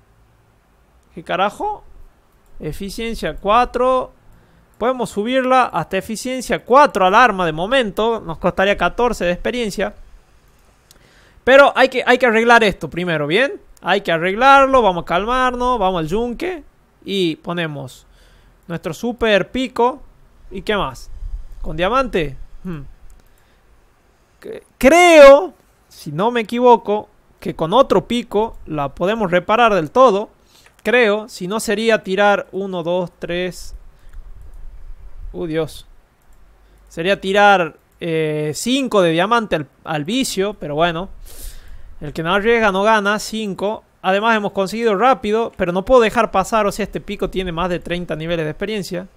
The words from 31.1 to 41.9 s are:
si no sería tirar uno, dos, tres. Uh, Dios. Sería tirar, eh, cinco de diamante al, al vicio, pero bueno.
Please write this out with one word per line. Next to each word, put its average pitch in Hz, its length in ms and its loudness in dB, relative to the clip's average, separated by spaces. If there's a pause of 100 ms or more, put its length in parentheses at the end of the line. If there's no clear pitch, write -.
si - 200 -12
no 214 120 -4
sería 220 440 0
tirar 196 480 2
uno, 185 320 -6
dos, 175 340 -4
tres. 175 580 -8 (1600)
Uh, 180 160 -8
Dios. 156 400 -6 (1000)
Sería 190 320 -4
tirar, 190 580 2 (220)
eh, 156 540 -4
cinco 240 480 -2
de 170 100 4
diamante 196 440 0
al, 147 120 -4 (160)
al 151 220 -6
vicio, 214 500 -4
pero 147 200 -10
bueno. 170 340 -2 (920)